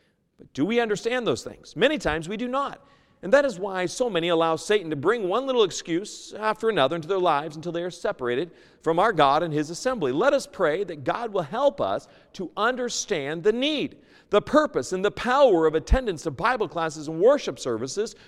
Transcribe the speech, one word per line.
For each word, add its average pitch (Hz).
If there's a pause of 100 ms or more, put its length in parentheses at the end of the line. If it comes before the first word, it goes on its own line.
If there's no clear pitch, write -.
(380)
But -
do 131
we 233
understand 233
those 127
things? -
Many 262
times 160
we 214
do 240
not. 262 (380)
And 180
that 285
is 220
why 185
so 247
many 170
allow 165
Satan 196
to 156
bring 190
one 240
little 247
excuse -
after 214
another 160
into 160
their 190
lives 160
until 165
they 170
are 180
separated 127 (300)
from 165
our 214
God 151
and 165
his 147
assembly. 170
Let 165
us 269
pray 180
that 156
God 202
will 185
help 220
us 101 (260)
to 180
understand 196
the 214
need, 262 (340)
the 202
purpose, 208
and 185
the 202
power 233
of 156
attendance 220
to 165
Bible 185
classes 156
and 160
worship 214
services 135 (140)